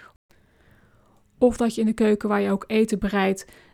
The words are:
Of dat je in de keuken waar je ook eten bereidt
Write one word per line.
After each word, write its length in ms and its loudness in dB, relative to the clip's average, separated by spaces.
Of 180 2
dat 180 -2
je 60 -6
in 60 0
de 60 0
keuken 360 0
waar 120 0
je 100 -2
ook 160 -2
eten 320 0
bereidt 480 -2